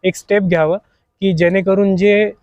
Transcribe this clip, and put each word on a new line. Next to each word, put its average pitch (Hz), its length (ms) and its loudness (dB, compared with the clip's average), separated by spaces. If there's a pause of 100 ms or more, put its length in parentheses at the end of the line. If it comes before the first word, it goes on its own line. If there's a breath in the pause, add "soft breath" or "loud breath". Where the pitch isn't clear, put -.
एक 185 140 -4
स्टेप 202 260 -2
घ्यावं 165 340 0 (440)
की 190 120 0
जेणेकरून 190 640 0
जे 208 360 2 (100)